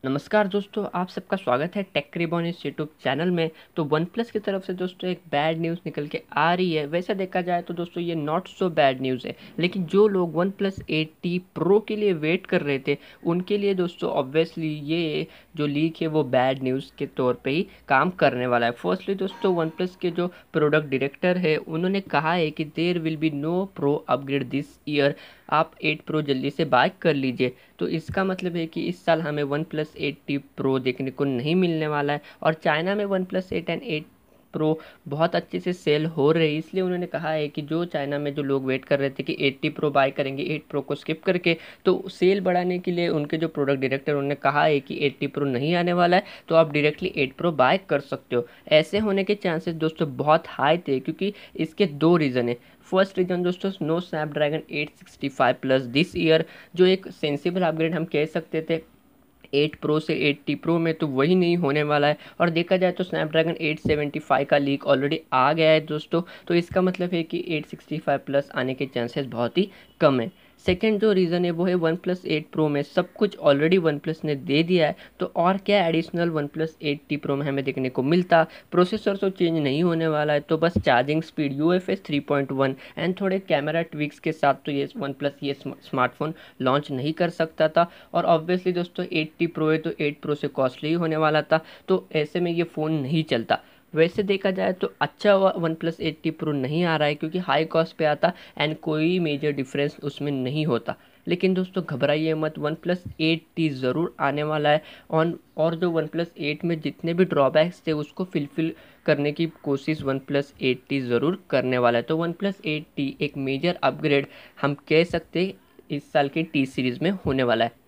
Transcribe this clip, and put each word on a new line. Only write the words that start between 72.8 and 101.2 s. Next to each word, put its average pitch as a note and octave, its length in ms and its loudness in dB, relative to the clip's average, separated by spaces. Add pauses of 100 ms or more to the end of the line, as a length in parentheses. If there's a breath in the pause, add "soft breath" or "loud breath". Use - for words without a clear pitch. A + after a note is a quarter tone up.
सब - 280 -2
कुछ G3+ 280 0
already D#3 420 4
OnePlus D#3 420 -2
ने D3+ 120 0
दे C#3 260 2
दिया E3+ 240 4
है, - 100 -2 (240 loud breath)
तो F3+ 60 -4 (100)
और F3+ 220 2
क्या G3+ 280 2
एडिशनल E3 460 0
OnePlus D#3 500 -4
एट C#3+ 260 -2
टी D3 100 -2
Pro C#3+ 180 -2
में C#3+ 100 -2
हमें C#3 180 -2
देखने C3 260 -2
को C3 120 -4
मिलता। E3+ 400 4 (300 loud breath)
प्रोसेसर G3 440 2
तो G3 140 0
चेंज E3+ 280 0
नहीं C#3+ 240 0
होने E3 260 2
वाला D3+ 240 0
है, D3 80 2
तो D#3+ 180 0
बस E3 200 2
चार्जिंग C#3+ 440 2
स्पीड, C#3 360 -4
यू D#3+ 140 2
एफ F3+ 180 0
एस F#3+ 160 -4
थ्री D3 160 0
पॉइंट C#3 300 -2
वन C3+ 220 2 (240 loud breath)
and F3+ 220 -2
थोड़े G3 200 0
कैमरा D#3 440 -2
ट्विक्स D3 340 -6
के D#3 140 -2
साथ C#3+ 220 2 (120)
तो D#3 60 -4
ये C#3 160 -2
OnePlus C#3+ 540 -6
ये C#3 120 -4
स्म-, - 280 -10
स्मार्टफोन C3+ 520 -2 (260 loud breath)
लॉन्च C3+ 320 0
नहीं C#3 220 -4
कर E3+ 160 0
सकता D#3+ 400 0
था। E3+ 200 2 (240 loud breath)
और E3+ 120 0 (100)
obviously F3+ 380 0
दोस्तों F3 320 -4
एट D#3 320 -4
टी E3+ 100 0
Pro D#3 240 0
है D#3+ 60 2
तो D#3 220 -4
एट D3 220 -2
Pro D3 140 -2
से D3 140 -4
कॉस्टली C3+ 440 -2
होने E3 220 0
वाला D#3 260 2
था, D#3 220 0 (240 loud breath)
तो F#3 260 2
ऐसे D#3 260 0
में F3 120 0
ये E3+ 120 0
फ़ोन D#3 300 -4
नहीं D3+ 300 0
चलता। A#2 380 0 (320 soft breath)
वैसे E3 280 2
देखा G3 280 0
जाए F#3+ 220 0
तो F#3 180 -4 (100)
अच्छा - 320 2
हुआ F#3+ 220 6
OnePlus E3 460 -2
एट D#3 220 -4
टी D#3+ 100 -2
Pro D#3 220 -4
नहीं C#3+ 300 0
आ E3 120 2
रहा D3 120 2
है, D3+ 60 0
क्योंकि D#3+ 240 -6
हाई D#3 280 0
कॉस्ट E3 300 0
पे D#3+ 80 -2
आता D3+ 280 2 (260 loud breath)
and D3+ 180 0
कोई D#3+ 440 0
मेजर D3+ 320 0
डिफरेंस C#3+ 480 -2
उसमें C#3+ 320 -6
नहीं C#3 340 -2
होता। A#2+ 280 -2 (320 soft breath)